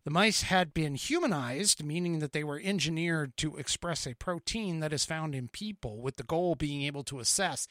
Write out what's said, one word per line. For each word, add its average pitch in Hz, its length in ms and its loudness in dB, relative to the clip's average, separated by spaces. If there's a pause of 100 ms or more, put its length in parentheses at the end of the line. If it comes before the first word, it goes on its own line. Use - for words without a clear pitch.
The 143 80 -2
mice 196 300 6
had 180 320 4
been 151 220 0
humanized, 185 840 2
meaning 165 380 0
that 147 140 -2
they 151 100 0
were 147 180 -4
engineered 165 760 0
to 151 180 -2
express - 520 -4
a 127 80 -8
protein 180 640 -2
that 151 120 0
is 143 140 0
found 160 300 -4
in 127 120 -4
people, 127 540 -8
with 131 160 -4
the 135 60 -8
goal 165 320 2
being 143 260 -2
able 143 220 -2
to 104 160 -8
assess 156 500 0